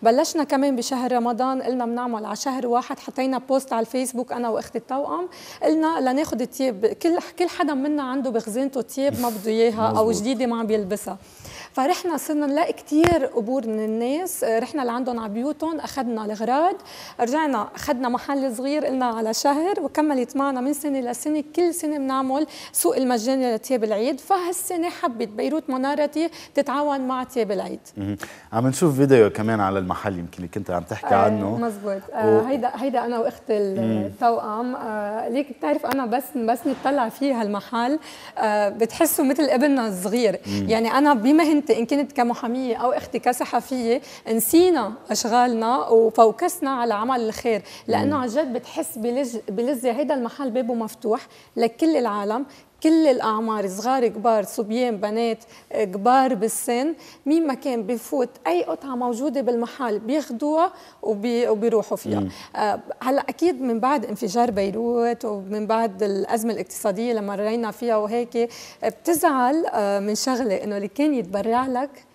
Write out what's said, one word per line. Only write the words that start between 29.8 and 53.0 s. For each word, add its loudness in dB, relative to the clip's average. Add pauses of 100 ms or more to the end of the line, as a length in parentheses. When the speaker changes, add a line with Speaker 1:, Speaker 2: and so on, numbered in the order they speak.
Speaker 2:
يمكن -10
اللي -10
كنت -8
عم -2
تحكي -2
Speaker 1:
آه، 6
Speaker 2:
عنه. 2
Speaker 1:
مزبوط. -6 (120)
آه، 4
Speaker 2:
و- 6
Speaker 1:
هيدا، -2
هيدا -2
أنا -4
وأختي -2
Speaker 2:
مم. 0
Speaker 1:
التوأم، -2
آه، -6
ليك -4
بتعرف -2
أنا -2
بس، -2 (120)
بس 0
نطلع 0
فيه 0
هالمحل، -2 (380)
آه، 2
بتحسه 0
مثل 2
ابننا 4
الصغير. 0
Speaker 2:
مم. -2
Speaker 1:
يعني 2
أنا 6
بمهنتي 4
إن 0
كنت 0
كمحامية -2
أو 0
أختي -4
كصحفية، 0 (300)
نسينا 4 (180)
أشغالنا 2
وفوكسنا 6
على 0
عمل 0
الخير، -2 (260)
لأنه 2
Speaker 2:
مم. 0
Speaker 1:
عن -2
جد 0
بتحس -8
بلج-، -4
بلذة. 0
هيدا 0
المحل -4
بابه -2
مفتوح -4 (280)
لكل 2
العالم، -2 (380)
كل 6